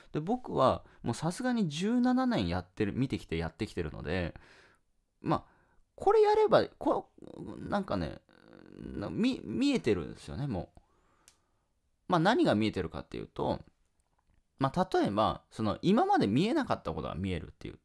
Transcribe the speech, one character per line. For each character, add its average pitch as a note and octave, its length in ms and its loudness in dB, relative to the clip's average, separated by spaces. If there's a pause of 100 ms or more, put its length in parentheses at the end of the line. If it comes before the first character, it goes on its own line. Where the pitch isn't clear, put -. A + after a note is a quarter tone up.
(120)
で、 D#3 80 -2
僕 G#3+ 340 -4
は C3 300 4 (180)
も A#2 100 -2
う - 20 0
さ - 180 -4
す - 100 -8
が B3+ 100 0
に A3 160 0
十 G3 320 0
七 B3+ 260 2
年 E3+ 220 0
や F2+ 120 -2
っ - 40 -8
て - 200 -4
る、 G2+ 80 -4
見 C3+ 160 0
て G2+ 100 -4
き - 60 -10
て D#2+ 120 -6
や E2 120 -2
っ - 60 -10
て G#2+ 120 -4
き - 80 -12
て F2+ 80 -4
る D#2 80 -4
の - 120 -12
で、 F2 320 -2 (840)
ま - 160 0
あ、 - 80 -6 (500)
こ - 180 2
れ A4 100 8
や G#4 120 6
れ G#4+ 140 4
ば、 C3+ 180 6 (120)
こ - 400 -2
う、 - 500 -14
な G3+ 120 -2
ん F#3+ 40 -6
か A2 120 -4
ね、 D2 220 -4 (580)
な-、 - 340 -8
み-、 A3+ 340 0
見 A#3 280 0
え A3 80 2
て A2 140 4
る D#2+ 120 -4
ん A1 80 -12
で - 40 -20
す - 100 -18
よ C#2+ 80 -8
ね、 C#3 100 -6
も F#2+ 300 -6
う。 - 40 -20 (1300)
ま F3+ 80 2
あ、 - 20 4
何 A3 260 4
が C3+ 100 4
見 G#2+ 120 2
え G#2 60 0
て F#2 100 -4
る E2 80 -6
か C#2 100 -10
っ - 60 -10
て - 100 -14
い A1 60 -8
う G#1 40 -10
と、 - 340 -4 (1000)
ま C3+ 160 0
あ、 F#3 180 0
例 F4+ 140 2
え - 40 0
ば、 G2+ 400 0
そ - 120 -8
の、 G#2 200 0
今 A#3 240 4
ま G4 120 4
で C4+ 80 4
見 B2+ 200 2
え B3 80 0
な D4+ 100 0
か A#2+ 100 0
っ - 80 -10
た E2 100 -6
こ D2+ 100 -6
と C2 60 -4
が - 60 -6
見 F#2 180 -4
え E2 80 -4
る - 80 -14
っ - 40 -20
て - 160 -14
い - 40 -10
う。 - 120 -20